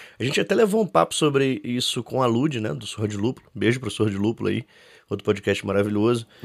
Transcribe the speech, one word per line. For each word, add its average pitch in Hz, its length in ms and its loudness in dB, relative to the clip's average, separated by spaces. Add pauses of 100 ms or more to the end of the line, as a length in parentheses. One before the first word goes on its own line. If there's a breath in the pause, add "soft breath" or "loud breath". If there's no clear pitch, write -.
(180 loud breath)
a 110 60 -4
gente 143 160 0
até 208 140 0
levou 220 280 2
um 190 40 0
papo - 280 2
sobre 135 500 2
isso 123 380 -4
com 131 200 -2
a 127 40 4
Lud, 123 340 2
né, 110 140 -4
do 123 120 -10
Surra 110 220 -4
de 104 80 -6
Lúpulo. 110 380 -4
Beijo 117 260 2
pro 113 100 -6
Surra 107 200 0
de 98 80 -4
Lúpulo 107 320 -2
aí, 107 160 -4 (420 soft breath)
outro 101 160 -8
podcast 101 400 0
maravilhoso. 104 600 2 (180 soft breath)